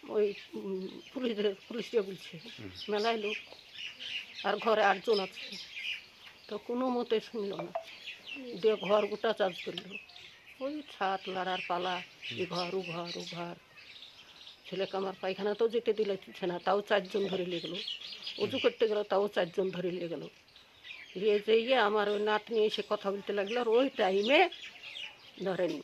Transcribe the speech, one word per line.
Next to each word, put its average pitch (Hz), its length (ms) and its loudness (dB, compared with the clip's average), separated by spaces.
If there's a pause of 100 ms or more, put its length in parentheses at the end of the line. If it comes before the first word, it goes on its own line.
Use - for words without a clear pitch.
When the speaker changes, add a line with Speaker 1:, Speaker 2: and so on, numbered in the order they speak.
Speaker 1:
ওই, 214 180 4 (280)
উম, 190 320 -6 (260)
পুলিশদের, 233 340 -2 (220)
পুলিশকে 226 320 -2
বলছে। 190 380 -8
Speaker 2:
হুম। 113 320 -14 (180)
Speaker 1:
মেলায় 214 360 2
লোক, 214 140 -4 (1040)
আর 196 120 2
ঘরে 220 340 4
আটজন 196 300 2
আছে, - 240 -6 (1040)
তো 214 100 -8
কোনো 247 260 -2 (120)
মতে 240 200 2 (120)
শুনলো 202 280 -4 (100)
না, 175 60 -12 (880)
দিয়ে 214 160 6 (100)
ঘর 208 200 6
গোটা 208 260 -2
চার্জ 190 320 0
করলো, 175 240 -8 (760)
ওই 285 100 -4 (180)
ছাদ 190 280 -2 (140)
লাড়ার 185 340 -2
পালা, 180 280 -2 (440)
এ 185 40 0 (100)
ঘর, 175 240 -2
ও - 20 0 (120)
ঘর, 170 280 -6
ও - 20 -8 (120)
ঘর। 170 220 -8 (1080)
ছেলেকে 185 300 -4
আমার 190 240 -2
পায়খানাতেও 208 480 0
যেতে 220 300 2
দিলে 202 240 2
দিচ্ছে - 280 -8
না, 175 60 -2 (100)
তাও 190 120 4 (100)
চারজন 202 340 2 (100)
ধরে 185 180 0
নিয়ে 170 140 -4
গেলো। 165 140 -6 (640)
উজু 233 220 -2
করতে 247 260 4
গেলো, 208 120 2
তাও 202 260 2
চারজন 190 380 0 (100)
ধরে 180 200 0
নিয়ে 175 160 -4
গেলো। 160 140 -6 (880)
নিয়ে 208 300 6
যেয়ে 226 280 6 (140)
আমার 208 200 4
ওই 208 200 2
নাতনি 214 300 2 (100)
এসে 214 140 -2 (100)
কথা 208 220 0
বলতে 202 240 -4
লাগলো, 202 220 0
আর 240 80 0
ওই 240 180 6 (140)
টাইমে 208 400 6 (1080)
ধরেন 175 240 2 (120)